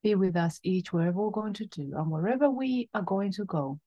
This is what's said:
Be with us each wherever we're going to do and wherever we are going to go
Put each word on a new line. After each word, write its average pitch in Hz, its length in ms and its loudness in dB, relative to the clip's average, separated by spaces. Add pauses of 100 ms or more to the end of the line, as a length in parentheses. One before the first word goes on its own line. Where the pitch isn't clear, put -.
Be 208 140 4
with 180 200 4
us 170 280 0
each 185 280 0
wherever 175 260 2
we're 214 120 0
going 214 240 -4
to 214 120 -8
do 143 300 -8
and 160 140 -2
wherever 240 400 2
we 254 420 -2
are 208 100 -2
going 196 320 0
to 208 100 -6
go 143 420 -2